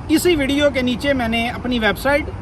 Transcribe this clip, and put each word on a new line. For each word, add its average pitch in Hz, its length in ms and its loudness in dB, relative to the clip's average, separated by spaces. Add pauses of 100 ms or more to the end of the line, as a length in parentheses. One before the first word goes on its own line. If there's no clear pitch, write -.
(120)
इसी 320 240 4
video 285 360 2
के 262 100 -2
नीचे 254 320 0
मैंने 233 360 0
अपनी 247 300 -4
website 269 460 0 (160)